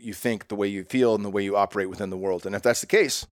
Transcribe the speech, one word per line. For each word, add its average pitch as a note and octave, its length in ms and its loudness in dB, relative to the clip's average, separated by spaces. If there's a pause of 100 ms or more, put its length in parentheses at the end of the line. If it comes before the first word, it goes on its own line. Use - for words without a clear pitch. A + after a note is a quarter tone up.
you A2+ 120 -10
think, A2 340 -4
the G#2+ 80 -8
way G2+ 120 0
you G2 180 -6
feel, B2 280 4
and G#2 120 0
the G2+ 40 -4
way G2+ 140 0
you G2 140 0
operate G2 320 2
within F#2+ 200 -8
the F#2 80 -8
world. F#2 280 -2
And G2 100 -6
if F#2+ 60 -4
that's A#2+ 180 4
the - 80 -8
case, F#3 460 0